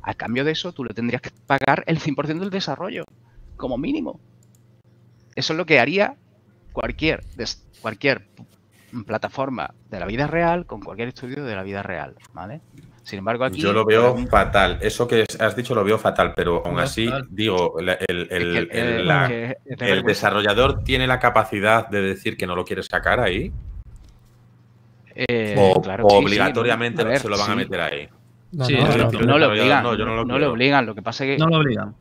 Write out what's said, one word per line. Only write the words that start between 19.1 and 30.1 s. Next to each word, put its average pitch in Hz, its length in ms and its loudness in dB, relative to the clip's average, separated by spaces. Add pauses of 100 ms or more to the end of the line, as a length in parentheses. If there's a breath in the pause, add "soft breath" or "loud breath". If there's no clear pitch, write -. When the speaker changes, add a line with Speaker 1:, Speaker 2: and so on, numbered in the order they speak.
Speaker 1:
es 87 60 2
que 117 160 -4
es 131 100 -6 (100)
de - 60 -12
Speaker 2:
¿el 120 60 -10
Speaker 1:
vergüenza. 98 300 0
Speaker 2:
desarrollador 104 760 2
tiene 127 240 0
la 127 120 0
capacidad 110 680 2
de 101 120 -2
decir 95 360 -4
que 98 80 -4
no 90 100 -4
lo 90 100 -4
quiere 92 180 -6
sacar 92 360 0
ahí? 113 320 -2 (1600)
Speaker 1:
Eh, 117 420 -2
Speaker 2:
¿O, 92 240 6
Speaker 1:
claro, 95 240 -2
Speaker 2:
o 101 40 10
Speaker 1:
sí, 101 60 10
sí, 98 100 8
Speaker 2:
obligatoriamente 113 800 2
Speaker 1:
no, 110 60 0
a - 20 2
ver, 135 100 2
Speaker 2:
se 117 80 -4
lo 101 80 0
van 101 140 0
a - 20 0
Speaker 1:
sí. 101 40 0
Speaker 2:
meter 95 240 -4
ahí? 73 280 -6 (420)
Speaker 4:
No, 139 140 -2
Speaker 3:
Sí, 135 80 2
Speaker 4:
no, 131 80 4
Speaker 3:
es - 160 4
Speaker 4:
no, 120 80 4
Speaker 3:
decir, 107 160 0
Speaker 4:
no. 113 60 4
Speaker 1:
No 139 120 6
le 160 60 6
Speaker 2:
Desarrollador, 104 60 4
Speaker 1:
obligan, 107 320 4
Speaker 2:
"No, 117 140 0
yo 107 80 -2
no 113 100 -2